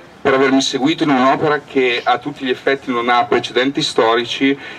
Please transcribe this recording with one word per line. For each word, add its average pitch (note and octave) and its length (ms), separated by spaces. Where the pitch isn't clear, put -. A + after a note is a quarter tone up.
per C#3+ 120
avermi C3+ 280
seguito D3+ 420
in D3+ 60
un'opera C#3+ 560
che B2+ 380
a B2 140
tutti C#3+ 280
gli B2+ 40
effetti C3+ 420
non A#2+ 180
ha A#2+ 160
precedenti B2+ 560
storici A#2+ 760